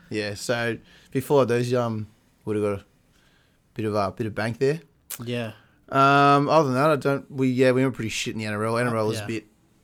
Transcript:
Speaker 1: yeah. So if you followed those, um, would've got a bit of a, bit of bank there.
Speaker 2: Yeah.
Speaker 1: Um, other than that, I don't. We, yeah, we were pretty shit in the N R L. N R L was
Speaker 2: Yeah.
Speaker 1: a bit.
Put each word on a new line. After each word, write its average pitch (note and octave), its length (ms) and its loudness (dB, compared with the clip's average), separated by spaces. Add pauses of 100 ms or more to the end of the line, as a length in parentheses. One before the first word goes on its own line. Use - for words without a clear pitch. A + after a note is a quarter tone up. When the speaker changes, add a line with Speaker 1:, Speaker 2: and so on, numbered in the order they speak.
Speaker 1:
yeah. G#2 240 -4
So A#2 440 -4 (300)
if - 80 -8
you C3+ 60 -2
followed C3 280 2
those, B2 240 0
um, A2+ 340 -2 (380)
would've G#2+ 180 -2
got G2+ 160 -2
a - 60 -20 (880)
bit G#2+ 100 -4
of G#2 100 -2
a, G2 160 0
bit A#2 160 -6
of F#2+ 80 -8
bank A2+ 240 -4
there. D3 220 0 (420)
Speaker 2:
Yeah. A#2 280 -6 (380)
Speaker 1:
Um, C#3+ 600 6
other D#3 160 4
than B2+ 80 0
that, C#3 160 2
I D3+ 80 2
don't. C#3 340 -4
We, C3+ 180 -2
yeah, B2+ 220 4
we B2+ 140 2
were C3 60 0
pretty A2+ 180 -8
shit - 240 -6
in A2 60 -8
the A2 60 -6
N G#2+ 80 -4
R G#2+ 120 -2
L. A2+ 120 -2
N B2 100 0
R A#2 100 -2
L A2 100 0
was A2 120 -4
Speaker 2:
Yeah. G#2 60 -8
Speaker 1:
a - 20 -12
bit. A2+ 180 -6 (380)